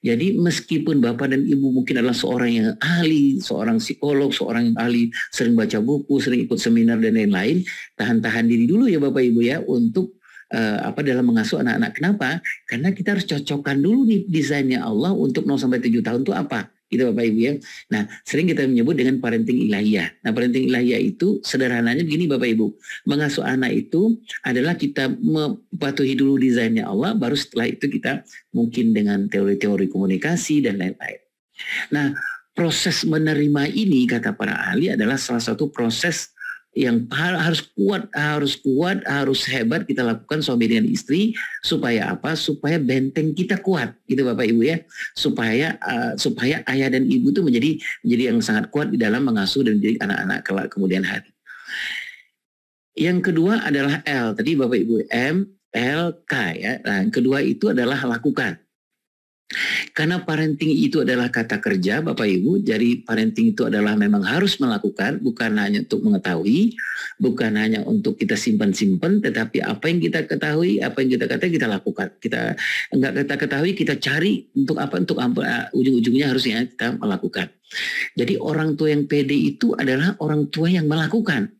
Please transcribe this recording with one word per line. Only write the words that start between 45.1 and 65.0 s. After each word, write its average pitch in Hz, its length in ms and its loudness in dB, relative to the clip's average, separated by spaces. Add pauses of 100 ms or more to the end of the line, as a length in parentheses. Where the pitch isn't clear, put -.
Supaya, 123 640 -2
eh, 120 400 -4
supaya 127 560 -2
ayah 135 160 0
dan 131 160 2
ibu 131 320 2
itu 196 80 2
menjadi, 131 320 2 (320)
menjadi 120 240 2
yang 117 80 2
sangat 107 320 0
kuat 147 240 -2
di - 20 0
dalam 117 300 2
mengasuh 113 400 0
dan 107 80 2
mendidik 107 240 2
anak-anak 98 480 -2
kelak 98 240 -4
kemudian 95 320 0
hari. 104 240 -6 (1700)
Yang 180 360 0
kedua 175 360 2
adalah 143 400 0
L, 120 280 -2
tadi 123 200 0
Bapak 123 240 2
Ibu, 113 160 0 (160)
M, 156 360 0 (280)
L, 151 480 -2
K - 100 -6 (220)
ya. 98 180 -6 (100)
Nah, 98 200 -2
yang 110 100 0
kedua 131 300 2
itu 139 280 0
adalah 123 360 0
lakukan. 117 520 -2 (1400)
Karena 175 240 0
parenting 156 480 -2
itu 156 320 2
adalah 123 320 0
kata 113 240 -4
kerja, 101 480 -2
Bapak 113 240 -2
Ibu, 104 320 2
jadi 120 400 0
parenting 110 560 0
itu 120 80 2
adalah 104 320 0
memang 104 240 4
harus 165 400 0
melakukan, 110 640 -2